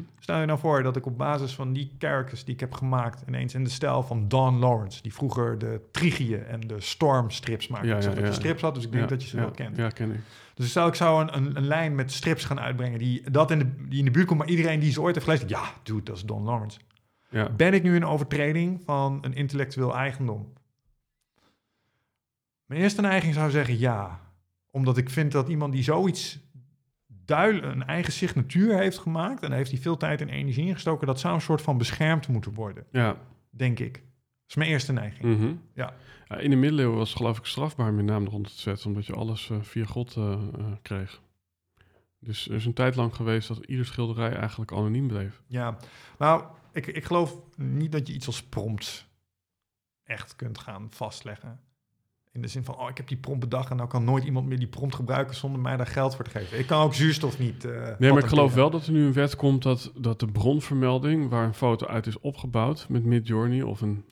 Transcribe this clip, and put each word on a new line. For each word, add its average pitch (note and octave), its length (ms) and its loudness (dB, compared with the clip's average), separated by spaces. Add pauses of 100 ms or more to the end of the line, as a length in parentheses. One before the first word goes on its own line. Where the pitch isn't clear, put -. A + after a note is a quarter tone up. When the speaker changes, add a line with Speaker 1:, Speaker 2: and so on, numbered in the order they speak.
(180)
Speaker 1:
Stel E3 220 -2
je D#3 60 0
nou D3+ 120 2
voor D3+ 240 2
dat B2+ 140 0
ik C3 100 -4
op B2 120 -4
basis C#3 360 -2
van C3 180 -4
die C#3 260 -4
characters C3+ 460 -4
die A#2+ 100 -6
ik A#2+ 60 -8
heb B2+ 120 -6
gemaakt, B2+ 560 -2
ineens B2 260 -4
in C3 100 -2
de B2 60 -2
stijl C3 320 0
van A#2 260 -2
Don C3 300 4
Lawrence, A#2 440 0
die G#2+ 120 -8
vroeger A#2 440 -2
de A2 220 -6 (120)
Trigieën C3 520 0
en A2+ 160 -8
de A2 200 -8
Storm B2+ 500 2
strips - 380 -6
maakte. A2 200 -4
Speaker 2:
Ja, A2 80 2
Speaker 1:
Ik G2+ 60 2
zag G2+ 120 2
Speaker 2:
ja, - 40 -2
Speaker 1:
dat G2+ 100 2
je G2+ 60 2
Speaker 2:
ja. - 40 -2
Speaker 1:
strips D#3+ 240 0
had, D#3 120 0
dus B2 100 -4
ik A2 80 -8
denk A#2 100 2
Speaker 2:
Ja, G#2+ 60 2
Speaker 1:
dat B2+ 140 -2
je - 60 -12
ze - 80 -8
Speaker 2:
ja, A#2 60 0
Speaker 1:
wel A#2 80 -2
kent. G#2+ 260 -8
Speaker 2:
ja, A#2 120 0
ken A2 240 -4
ik. G#2+ 80 -6 (340)
Speaker 1:
Dus B2 160 -2
stel E3+ 160 4
ik E3 80 2
zou D#3+ 280 4
een, D#3 140 -4
een, C#3 200 0
een C#3 100 0
lijn D#3 280 0
met C3+ 180 -2
strips - 320 -2
gaan - 160 -4
uitbrengen B2 380 -4
die B2 320 -2
dat D3 200 4
in E3 80 4
de, C3+ 300 0
die C3+ 100 -2
in C#3 60 2
de C3+ 60 4
buurt E3+ 160 6
komt, E3 120 2
maar D3+ 100 -2
iedereen D#3+ 320 2
die D3+ 120 4
ze B2 80 -2
ooit F3 140 2
heeft D#3+ 120 -4
gelezen, C3+ 220 2
ja, G#2 140 -4 (200)
dude, A2 200 -4
dat G#2+ 140 -10
is F#2 80 -10
Don G#2+ 180 -4
Lawrence. G#2+ 360 -4 (520)
Speaker 2:
Ja. G#2+ 200 0
Speaker 1:
Ben D#3+ 240 4
ik F#3+ 80 4
nu F3 120 4
in E3+ 100 4
overtreding D3+ 800 0
van C#3 360 0
een C3 140 -6
intellectueel C3+ 640 -2
eigendom? B2+ 560 -4 (2250)
Mijn C#3+ 140 -4
eerste G3+ 200 4
neiging F#3+ 340 2
zou D3+ 160 2
zeggen B2+ 280 2
ja. G2+ 420 0 (500)
Omdat C3 260 2
ik C3 140 0
vind D3+ 220 0
dat C3+ 160 2
iemand D3 240 0
die C3+ 100 2
zoiets D#3+ 560 0 (680)
duidel-, D3+ 640 2
een C3 160 -4
eigen E3 260 -2
signatuur F#3 680 2
heeft F#3+ 200 0
gemaakt, E3 440 -4
en D3+ 60 -6
daar B2+ 100 -2
heeft C3 120 -2
hij C3 100 -4
veel E3 160 0
tijd D3+ 240 -2
en D3 80 -6
energie C#3 380 -2
in F#3 80 -2
gestoken, D3+ 320 -2
dat C3 140 2
zou F3 140 0
een D#3+ 60 2
soort D3+ 220 2
van C#3 160 2
beschermd D#3 500 2
moeten G#2+ 260 -2
worden. G#2+ 380 -8
Speaker 2:
Ja. A#2 240 2 (340)
Speaker 1:
Denk B2 280 0
ik. A#2+ 140 -6
Dat - 100 -18 (460)
is - 60 -18
mijn D#3 160 2
eerste C#3 220 0
neiging. A2 460 0
Speaker 2:
Mhm. A2+ 140 2 (220)
Speaker 1:
Ja. B2+ 200 -8 (340)
Speaker 2:
Ja, - 80 -8
in C#3+ 140 2
de C3+ 60 6
middeleeuwen C3 420 4
was A2+ 100 0
het, - 80 -8
geloof A#2 220 0
ik, - 60 -14
strafbaar C3 460 -2
om G#2+ 60 2
je G#2 60 2
naam G#2 240 2
eronder G2+ 260 -6
te - 80 -20
zetten, G2+ 260 -6
omdat G2+ 200 -4
je - 80 -8
alles, A2+ 360 -6
eh, A2 100 -2
via A2+ 240 -6
God, B2 320 -6
eh, G#2+ 160 -2
eh, G2 60 -2 (440)
kreeg. F#2+ 380 -8 (1000)
Dus A2 280 -8
er G#2+ 60 -4
is A2 100 -2
een A#2 100 0
tijd B2+ 220 2
lang A#2 180 0
geweest A2+ 340 0
dat A2+ 160 -8
ieder B2+ 220 -4
schilderij A#2 460 -4
eigenlijk A2 400 -6
anoniem A2 360 0
bleef. G2+ 380 -6
Speaker 1:
Ja. A#2+ 300 -4 (420)
Nou, D#3+ 240 6 (300)
ik, B2+ 140 -6
ik D#3 180 -8
geloof E3+ 320 0 (200)
niet D3 360 -2
dat D3 140 -2
je C#3 80 -10
iets C#3 120 -10
als - 160 -6
prompts - 640 -8 (960)
echt G#2 320 -12
kunt A2+ 220 -10
gaan G#2 320 -14
vastleggen. G#2+ 720 -14 (720)
In A#2+ 100 -10
de A#2+ 60 -8
zin B2+ 160 -8
van, B2+ 140 -10
"Oh, B2+ 100 -8
ik B2+ 80 -12
heb C3 120 -12
die C3+ 80 -6
prompt C3+ 240 -6
bedacht B2+ 300 -4
en B2+ 60 -2
nou A#2+ 120 -4
kan B2 160 0
nooit B2+ 200 2
iemand C3 220 -2
meer C3 120 -2
die B2 100 -2
prompt C3 260 -6
gebruiken C3 400 -2
zonder C3+ 260 -6
mij B2+ 160 -2
daar B2 100 -2
geld C3+ 280 0
voor B2+ 100 -8
te - 60 -12
geven." G#2+ 280 -6
Ik C3 80 -2
kan D3+ 160 4
ook D#3 120 4
zuurstof D3+ 440 2
niet, B2 260 -2
eh, B2 60 -6
Speaker 2:
Nee, A#2+ 100 -8
maar A#2 100 -8
ik G#2 80 -6
Speaker 1:
patenteren. C3+ 300 8
Speaker 2:
geloof C#3 260 6
wel C3+ 160 8
dat D#3+ 160 -2
er D#3+ 60 2
nu D3+ 140 6
een C#3 60 6
wet C#3+ 240 2
komt C3+ 260 4
dat, B2+ 340 0
dat A2+ 240 -2
de A#2+ 60 0
bronvermelding C3 1000 2
waar A#2+ 160 2
een A2+ 100 0
foto A#2 320 2
uit A2+ 200 -2
is G#2+ 140 -6
opgebouwd C3+ 680 -2
met B2 160 2
Midjourney A#2 580 2
of G#2+ 180 -4
een G#2 320 -2